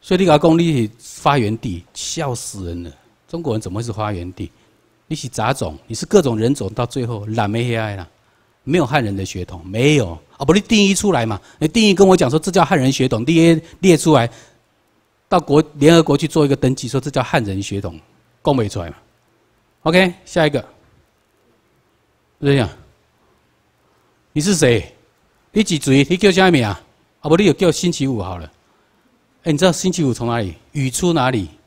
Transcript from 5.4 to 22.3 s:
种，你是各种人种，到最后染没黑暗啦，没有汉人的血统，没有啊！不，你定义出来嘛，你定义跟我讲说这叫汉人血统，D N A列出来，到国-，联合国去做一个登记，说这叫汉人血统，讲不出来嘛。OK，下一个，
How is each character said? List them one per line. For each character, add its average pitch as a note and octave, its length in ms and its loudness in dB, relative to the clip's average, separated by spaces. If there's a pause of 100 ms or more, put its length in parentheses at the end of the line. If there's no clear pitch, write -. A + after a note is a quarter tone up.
种， E2 240 -8 (100)
你 A2+ 80 -10
是 E3+ 120 -10
各 G3 160 2
种 A#2+ 160 0
人 A#2+ 160 0
种， G2 180 -8
到 A#2+ 140 -4
最 B2+ 180 -6
后 A2 220 -8
染 A2 240 -2
没 A#2 140 -2
黑 A#2+ 120 -4
暗 G#2+ 220 -6
啦， E2+ 100 -14 (560)
没 D#3 140 0
有 D3+ 80 2
汉 A#2 180 -2
人 G2+ 100 -4
的 F#2+ 100 -6
血 F2+ 200 -10
统， F2 220 -16
没 B2 300 2
有 F2 220 -2 (200)
啊！ - 60 -8
不， D#3+ 100 2
你 G#3 60 4
定 G#3 220 2
义 G3 120 4
出 F#3+ 180 0
来 A#2+ 140 0
嘛， G#2 120 -6 (200)
你 D#3 100 -2
定 A3 180 2
义 G3+ 60 6
跟 F#3+ 160 6
我 F#3 80 6
讲 F3 140 2
说 D#3+ 80 0
这 E3+ 120 -4
叫 F3 140 4
汉 E3+ 140 0
人 C3 120 2
血 C3 160 0
统 A2+ 180 -2
，D D#3+ 160 2
N E3 180 6
A D3 40 -8 (180)
列 F#3 140 6
出 D#3 200 2
来， A#2+ 140 2 (1000)
到 F#3 100 2
国-， D3 240 2 (120)
联 D3 200 6
合 E3 80 6
国 D3 140 0
去 D#3 100 -2
做 D3 200 0
一 - 20 0
个 C3+ 80 2
登 C3 180 0
记， C3 140 -10
说 C3+ 100 -4
这 C3+ 120 -6
叫 C3+ 120 -2
汉 A#2+ 220 -2
人 G2 180 -6
血 G2+ 160 -6
统， D#2+ 220 -12 (420)
讲 C#3+ 140 0
不 A2+ 100 -2
出 G2 140 -8
来 E2+ 80 -10
嘛。 - 80 -16 (840)
OK， F3+ 320 2 (100)
下 D#3+ 220 0
一 D3+ 40 0
个， C#3+ 140 -4 (1800)